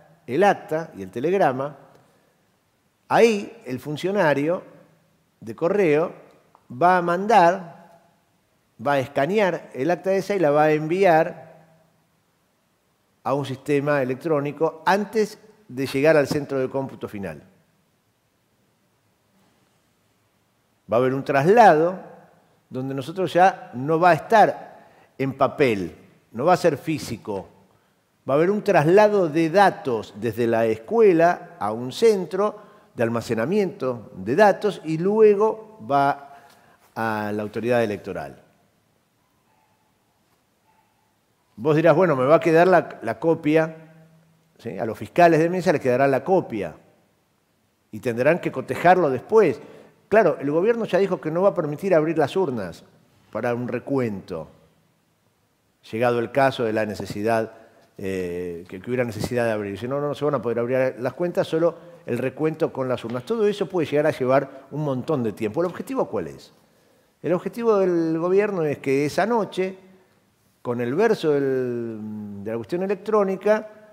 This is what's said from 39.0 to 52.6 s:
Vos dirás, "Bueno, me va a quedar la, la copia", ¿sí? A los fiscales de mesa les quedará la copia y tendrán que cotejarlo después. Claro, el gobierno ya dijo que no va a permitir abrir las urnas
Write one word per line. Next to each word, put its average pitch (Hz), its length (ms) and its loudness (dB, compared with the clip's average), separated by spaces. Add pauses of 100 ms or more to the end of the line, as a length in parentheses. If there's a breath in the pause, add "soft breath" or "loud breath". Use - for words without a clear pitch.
Vos 147 220 0
dirás, 160 180 6
"Bueno, 165 220 2
me 127 80 0
va 151 120 6
a 160 40 6
quedar 165 260 4
la, 175 360 2
la 110 180 -6
copia", 160 560 0 (840)
¿sí? 95 200 -12
A 117 60 -6
los 110 140 -6
fiscales 165 400 6
de 165 100 2
mesa 180 240 0
les 139 80 0
quedará 127 280 2
la 131 160 0
copia 113 500 -2 (1160)
y 110 80 -14
tendrán 131 400 0
que 151 100 -6
cotejarlo 165 580 2
después. 139 520 2 (480 loud breath)
Claro, 185 320 4
el 139 100 -4
gobierno 214 340 0
ya 175 140 0
dijo 185 220 -2
que 156 100 -8
no 170 100 -4
va 196 100 2
a - 40 -2
permitir 156 400 -4
abrir 156 240 0
las 151 180 0
urnas 120 480 -4 (460)